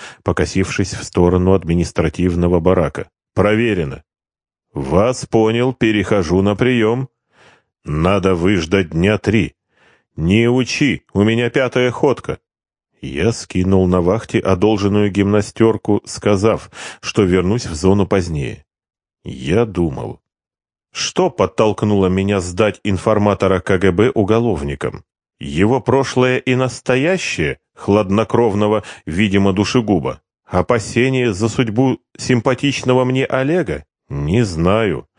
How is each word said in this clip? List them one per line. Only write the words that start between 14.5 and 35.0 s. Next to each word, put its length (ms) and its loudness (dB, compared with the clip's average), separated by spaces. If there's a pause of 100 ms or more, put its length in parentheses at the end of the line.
гимнастерку, 920 0
сказав, 680 0 (300)
что 220 0
вернусь 440 0
в 80 -8
зону 320 2
позднее. 580 -4 (580)
Я 420 -2
думал, 560 -6 (680)
что 380 -2
подтолкнуло 800 0
меня 320 0
сдать 440 -2
информатора 760 0
К 180 0
Г 140 2
Б 200 2
уголовникам? 920 -2 (360)
Его 420 0
прошлое 560 0
и 180 -2
настоящее, 1040 -2 (160)
хладнокровного, 1080 2 (220)
видимо, 460 2
душегуба? 720 0 (240)
Опасение 880 0
за 160 -2
судьбу 500 0 (180)
симпатичного 840 0
мне 220 0
Олега? 580 -2 (240)
Не 360 0
знаю. 640 -2 (120)